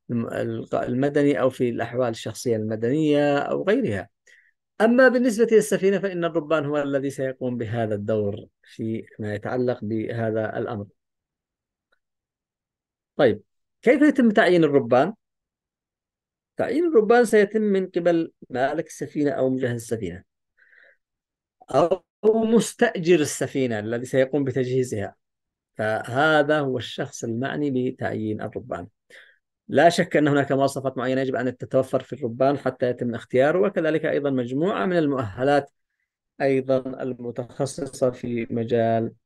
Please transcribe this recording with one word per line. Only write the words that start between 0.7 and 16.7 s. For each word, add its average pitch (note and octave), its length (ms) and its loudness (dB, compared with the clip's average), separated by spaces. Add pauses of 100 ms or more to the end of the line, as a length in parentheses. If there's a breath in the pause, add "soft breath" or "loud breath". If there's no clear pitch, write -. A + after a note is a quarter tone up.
المدني C#3+ 580 0
أو B2+ 80 4
في B2+ 200 -2
الأحوال A#2+ 400 -4
الشخصية A2+ 460 -6
المدنية C#3+ 840 0
أو C#3+ 260 -2
غيرها. F#3+ 460 -2 (720 soft breath)
أما B3 260 6
بالنسبة A#3+ 440 2
للسفينة G3 480 4
فإن F3+ 260 -2
الربان D#3 400 0
هو D3 160 -2
الذي C#3 280 -2
سيقوم C3 480 -4
بهذا A2+ 380 -2
الدور G#2 500 -2 (180)
فيما A2 720 -8
يتعلق B2 480 -2
بهذا A2 760 -4
الأمر. A2+ 280 -6 (2250)
طيب، A#2+ 260 4 (400)
كيف B3+ 200 4
يتم C#4 300 4
تعيين F3 320 6
الربان؟ C#3 500 2 (1400)
تعيين C#4+ 280 0